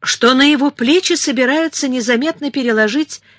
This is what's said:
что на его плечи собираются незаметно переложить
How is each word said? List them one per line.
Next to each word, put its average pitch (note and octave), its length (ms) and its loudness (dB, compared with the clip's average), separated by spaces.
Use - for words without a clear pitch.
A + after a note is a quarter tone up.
что - 340 0
на C4 100 4
его C#4+ 260 2
плечи E4+ 440 0
собираются C#4+ 760 -2
незаметно B3+ 600 -2
переложить A#3 720 -2